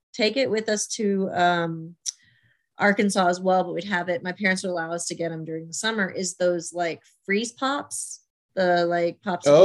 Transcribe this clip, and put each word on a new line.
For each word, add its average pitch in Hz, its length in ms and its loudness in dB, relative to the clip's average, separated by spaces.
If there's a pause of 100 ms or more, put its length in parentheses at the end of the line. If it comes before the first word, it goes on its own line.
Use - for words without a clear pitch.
(140)
take 220 240 0
it 262 120 0
with 220 180 -2
us 214 280 -2
to, 196 360 0
um, 170 640 0 (840)
Arkansas 202 480 2
as 180 120 2
well, 185 240 2
but 175 120 -6
we'd 170 80 -6
have 185 260 -4
it. 170 140 -2
My 180 80 -6
parents 185 320 -2
would 185 80 -4
allow 165 220 -6
us 170 120 -6
to 175 100 -6
get 165 160 -4
'em 160 140 -8
during 165 220 -10
the 165 80 -14
summer, 214 340 -2
is - 280 -6
those, 175 360 -2
like, 170 300 -6 (200)
freeze 214 280 -2
pops, - 720 -6 (340)
the, 175 320 2
like, 170 340 0
popsicles 180 220 -6 (220)